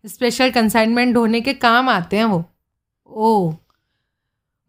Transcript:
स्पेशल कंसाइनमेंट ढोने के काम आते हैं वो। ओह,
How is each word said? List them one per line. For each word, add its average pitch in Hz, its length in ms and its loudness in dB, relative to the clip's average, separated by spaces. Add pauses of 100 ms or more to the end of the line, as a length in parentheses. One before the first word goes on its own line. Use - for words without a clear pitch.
स्पेशल 247 440 -2
कंसाइनमेंट 233 640 0
ढोने 233 260 0
के 269 140 -4
काम 247 340 0
आते 196 280 -2
हैं 220 80 0
वो। 180 200 -2 (640)
ओह, 214 500 -2 (1120)